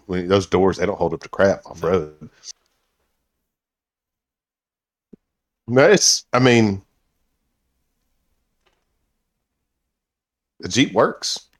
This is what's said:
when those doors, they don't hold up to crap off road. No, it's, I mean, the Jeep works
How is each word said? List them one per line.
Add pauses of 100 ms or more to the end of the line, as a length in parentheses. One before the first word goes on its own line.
when
those
doors,
they
don't
hold
up
to
crap
off
road. (3500)
No,
it's,
I
mean, (3750)
the
Jeep
works (120)